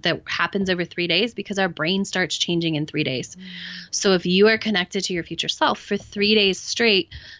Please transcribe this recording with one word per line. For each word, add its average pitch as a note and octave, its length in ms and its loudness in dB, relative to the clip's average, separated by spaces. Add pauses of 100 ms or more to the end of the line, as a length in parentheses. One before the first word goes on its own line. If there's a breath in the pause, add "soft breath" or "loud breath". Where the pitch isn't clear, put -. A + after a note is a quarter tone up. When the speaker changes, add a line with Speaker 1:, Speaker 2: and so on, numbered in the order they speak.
Speaker 1:
that E3+ 240 0
happens F#3 420 -2
over F3+ 160 0
three F3 220 -4
days F#3+ 260 2
because G3+ 260 -8
our F#3+ 100 2
brain F3+ 360 -2
starts F#3 320 -2
changing E3 380 0
in D3+ 120 -2
three D#3 180 -2
days. C3 320 -4
Speaker 2:
Mm. - 60 -18 (500 loud breath)
Speaker 1:
So G3+ 220 2
if F3 120 2
you F#3 220 6
are A3 100 4
connected G3 460 -2
to F#3+ 100 -4
your E3 80 -2
future E3 260 -6
self C#4+ 300 0
for - 180 -4
three G#3 380 0
days G3 260 4
straight, G#3+ 480 2 (320 loud breath)